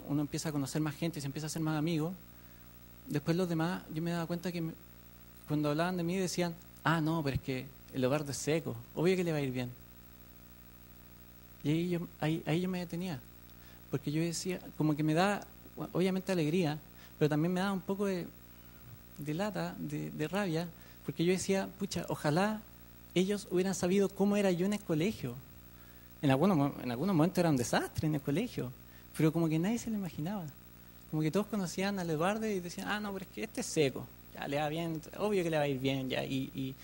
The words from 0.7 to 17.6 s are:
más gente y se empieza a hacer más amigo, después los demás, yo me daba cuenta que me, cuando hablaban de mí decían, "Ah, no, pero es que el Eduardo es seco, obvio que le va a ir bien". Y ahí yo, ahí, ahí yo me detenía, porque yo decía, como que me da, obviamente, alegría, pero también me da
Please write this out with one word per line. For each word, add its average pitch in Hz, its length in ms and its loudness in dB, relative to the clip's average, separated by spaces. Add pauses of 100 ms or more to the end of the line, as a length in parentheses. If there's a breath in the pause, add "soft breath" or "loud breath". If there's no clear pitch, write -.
más 151 120 -2
gente 165 240 -4
y 143 40 -8
se 139 40 -6
empieza 151 200 -6
a - 20 -6
hacer 160 140 -4
más 156 140 0
amigo, 156 360 0 (960 loud breath)
después 147 280 0
los 185 120 2
demás, 170 340 0 (120)
yo 156 80 -2
me 170 80 -2
daba 170 160 -2
cuenta 170 260 -4
que 170 80 -4
me, 165 120 -2 (760)
cuando 147 220 2
hablaban 175 260 0
de 175 60 -2
mí 175 140 0
decían, 175 380 0 (300)
"Ah, 165 160 6
no, 160 220 2
pero 135 140 0
es - 60 -2
que 131 240 -4 (280)
el 127 100 2
Eduardo 143 260 2
es 127 60 -6
seco, 147 400 -2 (180)
obvio 180 220 2
que 180 80 0
le 170 80 0
va 151 60 0
a 143 40 0
ir 131 100 -2
bien". 123 180 -4 (2000)
Y 143 40 2
ahí 165 180 2
yo, 175 100 0 (220)
ahí, 156 260 0
ahí 160 140 2
yo 185 80 -2
me 185 100 -2
detenía, 175 400 -6 (720 loud breath)
porque 143 220 -2
yo 156 100 0
decía, 170 380 -2 (160)
como 151 180 4
que 151 80 0
me 156 120 4
da, 196 300 4 (480)
obviamente, 185 380 0
alegría, 160 480 2 (400 loud breath)
pero 151 100 4
también 151 240 2
me 180 60 0
da 196 140 0